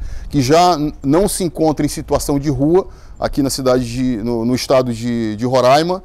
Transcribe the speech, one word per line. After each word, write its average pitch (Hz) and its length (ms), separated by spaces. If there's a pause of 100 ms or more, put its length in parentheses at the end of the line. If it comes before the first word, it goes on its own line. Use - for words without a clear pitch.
(320)
que 143 100
já 165 360
n-, 147 260
não 156 240
se - 160
encontram 156 420
em 147 40
situação 143 500
de 139 100
rua 151 380 (320)
aqui - 240
na 135 80
cidade 127 340
de, 123 340
no, 113 260
no 120 100
estado 127 400
de, 117 400
de 107 100
Roraima 135 600